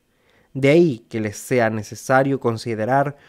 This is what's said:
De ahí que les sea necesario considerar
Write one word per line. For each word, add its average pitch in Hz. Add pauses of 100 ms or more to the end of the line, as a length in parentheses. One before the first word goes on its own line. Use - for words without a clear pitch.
(540)
De 135
ahí 156
que 113
les 107
sea 117
necesario 127
considerar 120 (120)